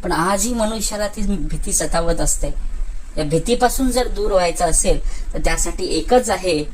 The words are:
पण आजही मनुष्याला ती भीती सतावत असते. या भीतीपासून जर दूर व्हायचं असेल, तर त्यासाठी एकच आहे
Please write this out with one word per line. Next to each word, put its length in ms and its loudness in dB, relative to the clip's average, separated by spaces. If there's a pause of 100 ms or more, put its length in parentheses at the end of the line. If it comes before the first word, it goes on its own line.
पण 80 -2
आजही 420 0
मनुष्याला 540 -2
ती 140 -4
भीती 500 -2
सतावत 480 0
असते. 280 2 (680)
या 80 -2
भीतीपासून 680 2
जर 180 0
दूर 220 -2
व्हायचं 340 2
असेल, 720 2
तर 40 -2
त्यासाठी 480 0
एकच 440 2
आहे 420 0